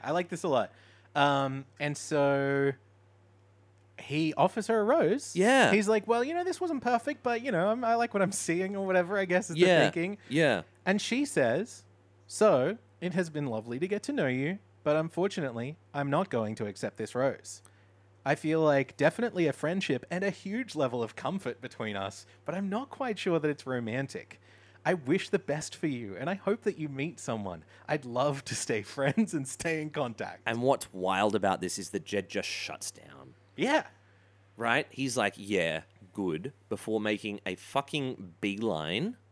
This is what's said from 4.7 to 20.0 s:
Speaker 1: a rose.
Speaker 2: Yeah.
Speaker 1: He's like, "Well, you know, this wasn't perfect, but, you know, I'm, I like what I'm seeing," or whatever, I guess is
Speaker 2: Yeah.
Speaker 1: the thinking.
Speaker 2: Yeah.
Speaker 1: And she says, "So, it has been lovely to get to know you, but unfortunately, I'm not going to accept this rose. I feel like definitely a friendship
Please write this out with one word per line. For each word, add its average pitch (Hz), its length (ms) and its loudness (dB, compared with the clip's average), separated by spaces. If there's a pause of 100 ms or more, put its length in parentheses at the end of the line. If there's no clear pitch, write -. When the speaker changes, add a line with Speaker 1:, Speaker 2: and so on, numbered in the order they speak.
Speaker 1:
a 208 40 2
rose. 240 520 2
Speaker 2:
Yeah. 214 340 6
Speaker 1:
He's 208 180 4
like, 214 200 2
"Well, 233 160 2
you 311 100 -2
know, 349 80 0
this 359 180 -4
wasn't 320 220 -2
perfect, 247 400 0
but, 233 200 -2
you 262 100 -4
know, 180 160 2
I'm, 240 160 0
I 226 100 2
like 233 180 0
what 196 100 2
I'm 190 100 2
seeing," 190 440 -2
or 196 80 -4
whatever, 185 340 2
I 196 60 0
guess 180 260 0
is 160 60 -6
Speaker 2:
Yeah. 175 220 8
Speaker 1:
the 135 140 8
thinking. 185 260 -4 (100)
Speaker 2:
Yeah. 131 340 4 (220)
Speaker 1:
And 190 160 2
she 262 240 0
says, 147 600 0 (420)
"So, 160 520 4 (220)
it 175 140 -4
has 175 160 0
been 147 160 -4
lovely 117 320 -4
to 175 80 -2
get 202 180 -4
to 285 80 -4
know 220 140 0
you, 135 320 0 (240)
but 151 140 2
unfortunately, 156 800 -4 (160)
I'm 143 180 -2
not 175 200 0
going 110 260 -2
to 110 100 -6
accept 101 300 -8
this 107 180 -6
rose. - 480 -2 (640)
I 143 80 2
feel 156 280 0
like 139 340 4
definitely 170 500 2
a 139 60 2
friendship 160 580 -2